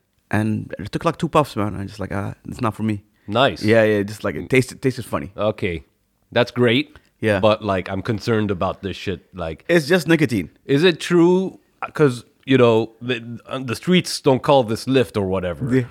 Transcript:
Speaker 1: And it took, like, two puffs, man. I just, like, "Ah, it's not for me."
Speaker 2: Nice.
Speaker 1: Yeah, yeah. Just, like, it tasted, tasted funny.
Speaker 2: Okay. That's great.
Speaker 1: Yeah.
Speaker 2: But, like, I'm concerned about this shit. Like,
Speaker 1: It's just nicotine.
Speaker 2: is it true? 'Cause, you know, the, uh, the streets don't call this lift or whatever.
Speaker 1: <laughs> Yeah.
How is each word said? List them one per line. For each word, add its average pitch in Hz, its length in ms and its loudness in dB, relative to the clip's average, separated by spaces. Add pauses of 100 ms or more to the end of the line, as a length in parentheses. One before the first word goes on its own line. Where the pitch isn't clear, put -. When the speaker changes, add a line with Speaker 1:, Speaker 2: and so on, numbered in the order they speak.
(300)
Speaker 1:
And 107 480 -2
it - 140 -12
took, - 120 -6
like, 170 140 0
two 175 100 -2
puffs, - 280 0
man. 104 200 -4
I 98 80 -8
just, 98 160 -14
like, 92 120 -8
"Ah, 98 220 -6 (140)
it's - 120 -12
not 110 140 -2
for - 80 -8
me." 107 220 -2 (220)
Speaker 2:
Nice. 110 360 0
Speaker 1:
Yeah, 110 220 6
yeah. 107 180 2
Just, 104 220 -8
like, 98 100 -4
it 87 160 -10
tasted, 127 320 0
tasted 123 220 -4
funny. 87 320 -6
Speaker 2:
Okay. 98 480 -4 (480)
That's 120 180 0
great. 123 480 0 (220)
Speaker 1:
Yeah. 104 200 2
Speaker 2:
But, 107 240 0
like, 95 240 -4
I'm 95 140 -6
concerned 107 480 -2
about 92 320 -4
this 92 140 -8
shit. - 380 -10
Like, 82 340 -10
Speaker 1:
It's 165 200 2
just 175 200 0
nicotine. 123 420 0 (160)
Speaker 2:
is 143 180 2
it 180 160 2
true? 180 580 2 (360)
'Cause, 127 300 2 (200)
you 131 140 4
know, 113 420 6
the, 120 460 -6
uh, 131 140 -8
the 127 160 -4
streets - 440 0
don't 131 220 4
call 139 220 4
this 107 220 -4
lift 127 300 2
or 98 100 0
whatever. 90 380 -4 (100)
Speaker 1:
<laughs> - 0 -
Yeah. 127 160 2